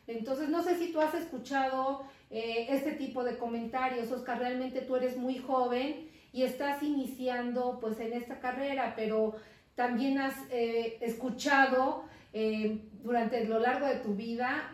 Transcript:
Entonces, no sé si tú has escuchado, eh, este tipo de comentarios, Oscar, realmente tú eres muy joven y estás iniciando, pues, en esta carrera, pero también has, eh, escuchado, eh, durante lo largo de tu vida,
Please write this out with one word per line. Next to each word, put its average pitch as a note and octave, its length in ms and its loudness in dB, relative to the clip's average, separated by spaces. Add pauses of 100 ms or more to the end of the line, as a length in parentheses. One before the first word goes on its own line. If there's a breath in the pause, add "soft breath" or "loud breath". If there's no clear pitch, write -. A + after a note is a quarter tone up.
Entonces, C4 400 -4
no E4+ 160 2
sé F4 140 2
si E4+ 160 -2
tú D4+ 80 2
has D#4 120 4
escuchado, C4+ 920 -2 (240 loud breath)
eh, A3+ 400 -2
este C#4 240 0
tipo B3+ 320 -4
de A#3+ 120 -2
comentarios, A#3 720 -2
Oscar, A#3+ 300 -4
realmente B3+ 400 -2
tú B3+ 160 -2
eres B3+ 220 0
muy B3+ 200 -2
joven B3+ 680 0 (240 loud breath)
y B3+ 120 2
estás C#4+ 380 0
iniciando, B3 1000 0
pues, A3 180 -2
en A3+ 140 -2
esta A#3+ 260 -6
carrera, B3+ 560 -2
pero A3 400 2 (400 loud breath)
también B3 420 2
has, C4+ 180 0 (140)
eh, A#3 520 0
escuchado, C4 1040 4 (260 loud breath)
eh, G#3+ 480 0 (240)
durante A3+ 420 2
lo A3 140 2
largo C4+ 260 2
de B3+ 100 4
tu G#3 200 -2
vida, A#3+ 580 -2